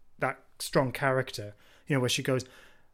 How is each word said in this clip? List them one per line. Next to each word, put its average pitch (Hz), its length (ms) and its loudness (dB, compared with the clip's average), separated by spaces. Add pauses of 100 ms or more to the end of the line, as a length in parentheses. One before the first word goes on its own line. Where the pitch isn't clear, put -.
(180)
that 139 220 -4 (180)
strong 135 340 2
character, 127 640 -2 (320)
you 151 100 0
know, 127 40 4
where 123 80 2
she 135 160 0
goes, 127 200 0 (500)